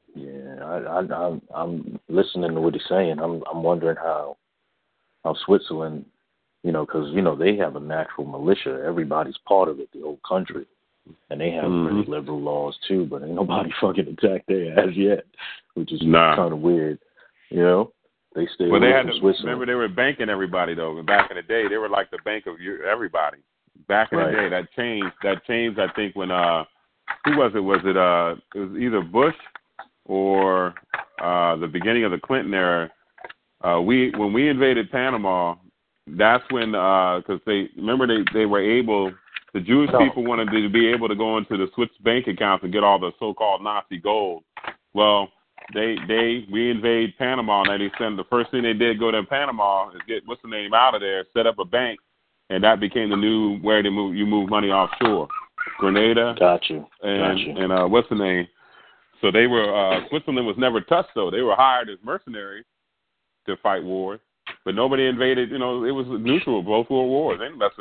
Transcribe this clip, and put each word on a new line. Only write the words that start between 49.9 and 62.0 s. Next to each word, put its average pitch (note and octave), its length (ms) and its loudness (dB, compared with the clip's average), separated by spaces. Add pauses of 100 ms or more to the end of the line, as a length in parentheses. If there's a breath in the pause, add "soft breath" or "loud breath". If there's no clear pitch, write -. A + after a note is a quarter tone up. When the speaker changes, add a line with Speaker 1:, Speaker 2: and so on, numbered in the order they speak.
Speaker 2:
is F2 160 -16
get, A2 200 -6
what's A#2+ 160 -12
the A#2 60 -18
name, G#2 260 -8
out B2 200 6
of G#2 60 -2
there, G2 240 -4 (100)
set A2+ 120 2
up A2 120 0
a F#2+ 60 -6
bank, A#2 340 -2 (520)
and F#2+ 120 0
that G#2+ 160 6
became G#2 320 -2
the G2+ 60 0
new G#2 460 2
way G#2 200 4
to G2+ 80 0
move, G2 240 -2
you G#2 120 0
move G#2 220 0
money G#2 220 2
offshore. F#2+ 560 2 (520)
Grenada. A2+ 600 2
Speaker 1:
Got F2 320 4
you. D2+ 160 -8 (160)
Speaker 2:
And, G2+ 180 0
Speaker 1:
Got F#2+ 180 2
you. F#2+ 260 -6
Speaker 2:
and, F#2 80 0
uh, F#2 140 4
what's A#2 240 4
the A#2 40 -2
name? F#2 320 0 (720 soft breath)
So G2 120 2
they A#2 160 6
were, G#2+ 260 2
uh, F#2+ 340 2
Switzerland C3+ 380 -2
was G2 100 -2
never A#2+ 260 2
touched, F3 340 0
though. F#2+ 160 0
They G#2+ 80 -2
were A2 160 2
hired B2+ 320 4
as G2 160 -14